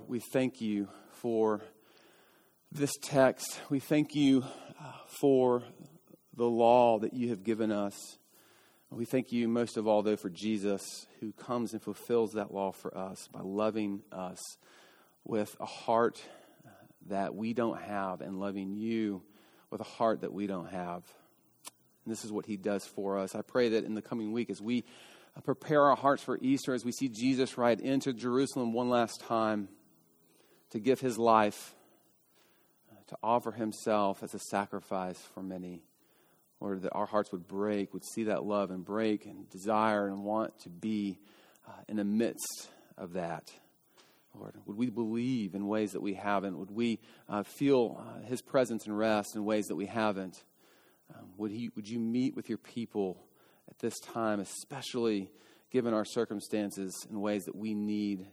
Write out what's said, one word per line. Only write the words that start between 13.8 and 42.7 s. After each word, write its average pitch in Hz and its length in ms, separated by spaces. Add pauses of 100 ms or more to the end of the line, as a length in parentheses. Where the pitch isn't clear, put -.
us 92 260 (840)
with 107 340
a - 80
heart - 560 (840)
that 98 260
we 110 180
don't 117 280
have 98 400
and 95 180
loving 98 380
you 110 460 (480)
with - 100
a - 40
heart 110 360
that - 120
we 101 140
don't 95 240
have. 87 320 (1000)
And 113 80
this 110 120
is 107 80
what 104 140
he 107 100
does 101 300
for 98 320
us. 95 160
I 107 80
pray 123 280
that 110 140
in 107 100
the 104 80
coming 110 300
week, 113 180
as 92 100
we 117 240 (580)
prepare 147 440
our 131 100
hearts 135 260
for 123 180
Easter, 131 340
as 117 100
we 120 80
see 135 160
Jesus 127 500
ride 120 220
into 135 320
Jerusalem 123 600
one 123 160
last 120 320
time 110 480 (1040)
to 117 80
give 120 220
his 123 180
life, 110 560 (1300)
to - 140
offer 117 300
himself 107 680
as 104 120
a 104 40
sacrifice 98 800 (160)
for 95 80
many, 90 400 (800)
Lord, 95 220
that 92 100
our 101 140
hearts 104 260
would 90 140
break, 101 460
would 92 120
see 113 200
that 101 200
love 101 260
and 92 140
break 107 420
and 98 240
desire 107 560
and 98 180
want 107 360
to 92 100
be, 101 480 (500)
uh, - 40 (160)
in 107 80
the 101 80
midst - 640 (280)